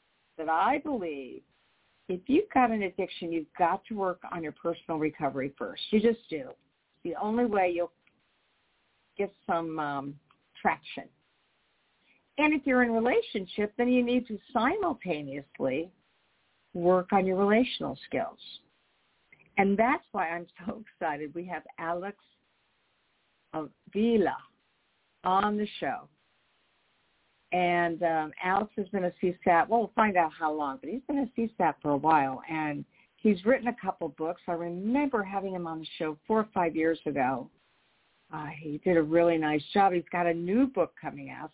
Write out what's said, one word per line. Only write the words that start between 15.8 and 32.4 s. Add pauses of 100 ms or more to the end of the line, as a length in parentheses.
work
on
your
relational (100)
skills. (1200)
And
that's
why
I'm (180)
so
excited.
We
have (140)
Alex (1400)
Avila (880)
on
the (120)
show. (1400)
And,
um, (100)
Alex
has
been
a
C
sat,
well,
we'll
find
out
how
long,
but
he's
been
a
C
sat
for
a
while.